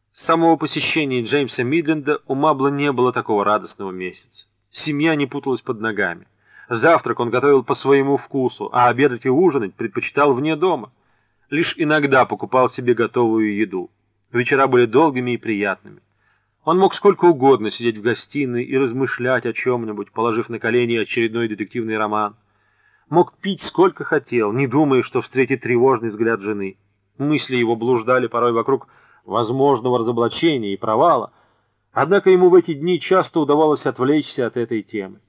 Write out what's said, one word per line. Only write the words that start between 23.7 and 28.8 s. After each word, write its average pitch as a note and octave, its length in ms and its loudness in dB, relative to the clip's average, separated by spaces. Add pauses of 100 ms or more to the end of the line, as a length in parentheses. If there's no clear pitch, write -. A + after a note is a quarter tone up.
хотел, A#2+ 480 -2
не C3+ 140 0
думая, C3 360 2
что A#2+ 200 -4
встретит C3 400 -2
тревожный A#2 480 2
взгляд G#2+ 320 -2
жены. G2+ 340 -6 (400)
Мысли C3+ 400 -2
его A#2 200 0
блуждали A#2+ 500 0
порой A#2+ 260 0
вокруг A#2+ 340 -2 (380)